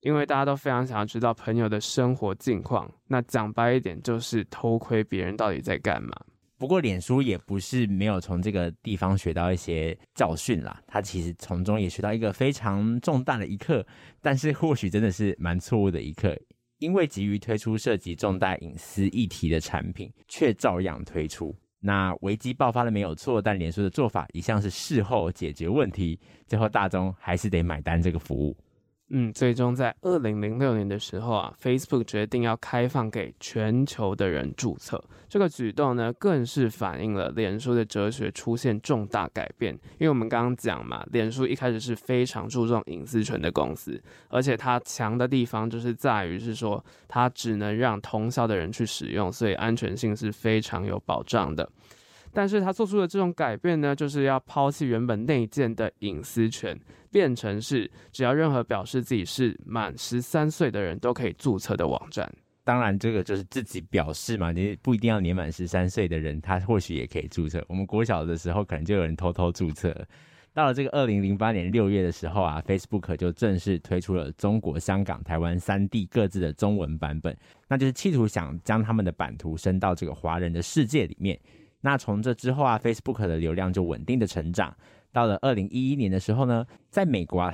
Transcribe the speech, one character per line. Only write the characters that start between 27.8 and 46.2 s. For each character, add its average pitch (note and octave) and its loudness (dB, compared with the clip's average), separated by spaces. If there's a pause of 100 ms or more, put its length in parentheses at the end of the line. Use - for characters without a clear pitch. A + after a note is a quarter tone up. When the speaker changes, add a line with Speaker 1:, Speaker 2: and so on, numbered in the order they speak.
Speaker 2:
这 F2 2
个 D#2+ -2
服 C#2 -6
务。 C#2 -2 (540)
Speaker 1:
嗯， A#2+ 0
最 B2 2
终 B2 2
在 B2+ 0
二 F3+ 2
零 G#2+ 0
零 A2 -2
六 C3+ 2
年 G#2 0
的 G2+ -4
时 - -8
候 A#2 -2
啊， F#2+ -2
Facebook B2+ 0
决 G#2+ -2
定 A#2+ 0
要 A2+ 2
开 B2 0
放 B2 0
给 F#2+ -6
全 A2+ 2
球 G#2 -2
的 G2 2
人 C#2+ -2
注 G2 -2
册。 - -8 (240)
这 G3+ 0
个 F#3 6
举 A#2 -4
动 C3 2
呢， A#2 0
更 D3+ 2
是 B2 2
反 F2+ -4
映 G#2+ -2
了 F#2 -2
脸 G2+ -2
书 B2 0
的 A#2 4
哲 G#2 0
学 A2+ -4
出 - -2
现 A2+ 0
重 A2 0
大 G2 -2
改 - -6
变。 F#2+ -4 (240)
因 D#3+ 0
为 D#3 6
我 D3 4
们 A#2 0
刚 A#2+ 2
刚 B2 0
讲 D#2 -4
嘛， A#1 -8
脸 A2+ 2
书 C3 0
一 - 0
开 B2 0
始 A2 -2
是 A#2 -4
非 B2 0
常 A2 -4
注 A2+ 0
重 A#2 2
隐 E2+ -10
私 A2 2
权 - -2
的 E2 0
公 D2+ 0
司， - -10 (280)
而 B2 0
且 C3 2
它 B2 0
强 A2+ -4
的 B2 2
地 C3 2
方 A2+ -2
就 A2+ -6
是 A#2+ -4
在 A2 0